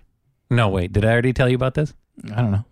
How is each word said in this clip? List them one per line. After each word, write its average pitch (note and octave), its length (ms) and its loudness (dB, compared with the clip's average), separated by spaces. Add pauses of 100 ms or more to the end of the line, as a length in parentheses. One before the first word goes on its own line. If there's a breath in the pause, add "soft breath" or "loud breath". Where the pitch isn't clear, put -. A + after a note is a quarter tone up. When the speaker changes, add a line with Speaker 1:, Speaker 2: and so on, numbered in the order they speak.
(500)
Speaker 1:
No, A#2 200 2
wait, F#2 240 -2
did G#2 120 2
I A2+ 60 4
already A#2+ 220 2
tell B2+ 160 0
you B2+ 60 2
about B2+ 180 -2
this? D3+ 200 -4 (400)
Speaker 2:
I A2+ 80 -2
don't A2 100 0
know. G2+ 200 -2